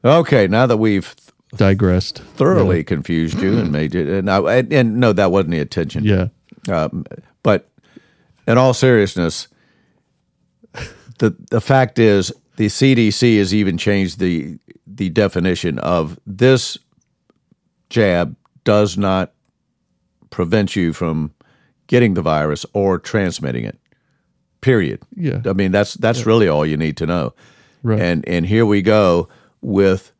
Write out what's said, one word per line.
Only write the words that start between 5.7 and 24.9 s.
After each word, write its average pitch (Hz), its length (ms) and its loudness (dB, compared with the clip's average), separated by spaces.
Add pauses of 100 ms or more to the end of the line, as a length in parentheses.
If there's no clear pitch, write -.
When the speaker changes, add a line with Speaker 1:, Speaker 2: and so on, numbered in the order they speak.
Speaker 2:
Yeah. 95 240 0 (420)
Speaker 1:
Um, 82 340 -4 (380)
but - 260 0 (760)
in 117 120 4
all 127 160 4
seriousness, 98 720 0 (1700)
the, 107 160 0 (160)
the 113 100 -2
fact 131 380 0
is, 101 340 2 (240)
the 107 120 0
C 135 260 2
D 113 160 2
C 113 280 2
has 98 160 0
even 98 240 0
changed 95 400 -2
the, 82 400 -4 (280)
the 98 220 -6
definition 87 680 -2
of 82 480 -4
this 120 500 2 (1120)
jab 90 480 0 (280)
does 104 340 2
not 95 340 -2 (1000)
prevent 95 460 -4
you 85 160 -2
from 78 400 -6 (540)
getting 120 280 2
the 87 80 -2
virus 76 500 -2
or 98 260 0
transmitting 76 680 -6
it, - 140 -12 (840)
period. 95 400 0 (160)